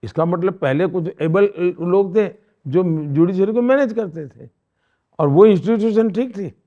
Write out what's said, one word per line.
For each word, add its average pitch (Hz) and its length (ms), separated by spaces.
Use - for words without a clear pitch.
इसका 160 220
मतलब 180 340
पहले 147 280
कुछ 180 340
एबल 165 240
लोग 180 360
थे 208 120
जो 160 480
जुडिशरी 185 380
को 240 100
मैनेज 262 300
करते 165 360
थे 120 200
और 151 100
वो 170 180
इंस्टीट्यूशन 214 640
ठीक 220 280
थी। 190 160